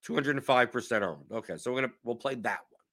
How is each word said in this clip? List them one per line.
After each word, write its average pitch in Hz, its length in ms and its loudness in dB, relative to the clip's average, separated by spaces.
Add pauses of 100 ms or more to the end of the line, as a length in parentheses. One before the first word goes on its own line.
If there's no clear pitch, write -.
two 220 100 -8
hundred 143 220 2
and 135 80 -4
five 123 260 6
percent 110 360 0
owned. 73 260 -6
Okay, 110 240 -6
so 123 160 -4
we're 131 100 0
gonna, 123 120 -2 (100)
we'll 117 120 -4
play 135 200 -4
that 110 240 -4
one - 220 -20 (120)